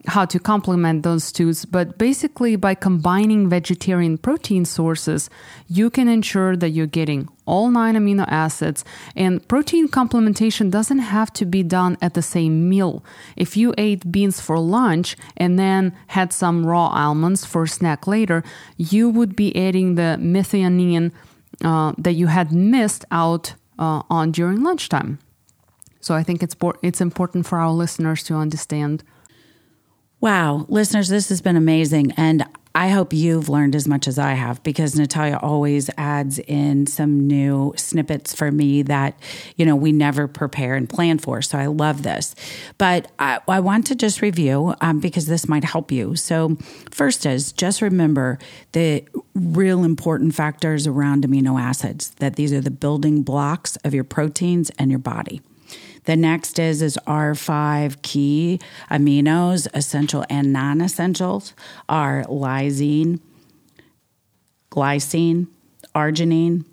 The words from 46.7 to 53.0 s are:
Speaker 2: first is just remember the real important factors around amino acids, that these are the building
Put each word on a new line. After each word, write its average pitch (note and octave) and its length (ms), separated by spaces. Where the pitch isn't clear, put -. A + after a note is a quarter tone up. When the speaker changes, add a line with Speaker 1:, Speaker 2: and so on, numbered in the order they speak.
Speaker 2:
first C4+ 380
is C3+ 240
just F#3 300
remember D#3 580
the D#3+ 340
real F3+ 480
important D#3+ 500
factors D3+ 540
around C#3+ 400
amino C3 340
acids, - 540
that C#3 220
these D3 140
are C#3 100
the C3+ 100
building D3 500